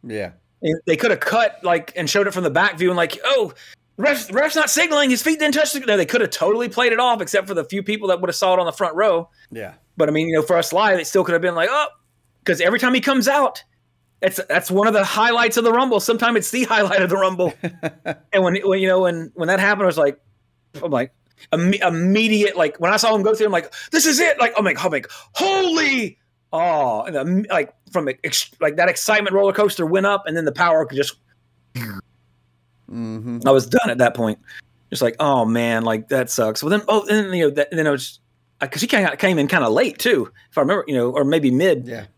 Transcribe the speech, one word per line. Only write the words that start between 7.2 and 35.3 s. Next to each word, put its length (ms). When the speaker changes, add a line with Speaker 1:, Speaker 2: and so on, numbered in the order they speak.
Speaker 2:
except 260
for 80
the 100
few 180
people 260
that 120
would 80
have 80
saw 180
it 40
on 80
the 60
front 240
row. 320
Speaker 1:
Yeah. 240
Speaker 2:
But, 120
I 40
mean, 160
you 60
know, 80
for 140
us 160
live, 260
it 80
still 160
could 120
have 80
been 120
like, 160
"Oh," 180
'cause 160
every 180
time 160
he 60
comes 280
out, 340
it's, 260
that's 220
one 160
of 80
the 100
highlights 540
of 60
the 80
Rumble. 280
Sometimes 380
it's 120
the 140
<laughs> 100
highlight 280
of 80
the 60
Rumble. 420
Speaker 1:
<laughs> 40
Speaker 2:
And 100
when, 220
when, 160
you 80
know, 140
when, 320
when 140
that 120
happened, 220
I 40
was 120
like, 200
I'm 80
like, 220
imme-, 340
immediate, 680
like, 220
when 140
I 40
saw 180
him 80
go 120
through, 120
I'm 60
like, 200
"This 140
is 120
it." 220
Like, 180
I'm 60
like, 200
I'm 60
like, 180
"Holy," 840
oh, 500
and 120
the, 360
like, 220
from 160
ex-, 260
like, 160
that 120
excitement 480
roller 160
coaster 340
went 200
up, 200
and 100
then 80
the 80
power 320
could 120
just, 180
Speaker 1:
Mm-hmm. 560
Speaker 2:
I 40
was 160
done 240
at 80
that 160
point. 240
Just 120
like, 160
"Oh 260